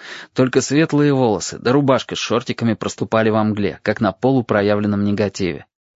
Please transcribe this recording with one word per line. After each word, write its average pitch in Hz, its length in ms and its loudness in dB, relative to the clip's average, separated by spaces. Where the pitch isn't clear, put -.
Только 131 280 2
светлые 147 520 2
волосы 117 460 0
да 120 140 0
рубашка 131 440 2
с - 20 -6
шортиками 117 560 -2
проступали 110 560 -2
во 107 140 2
мгле, 104 380 -2
как - 180 -2
на 101 120 0
полупроявленном 104 920 0
негативе. 98 600 -2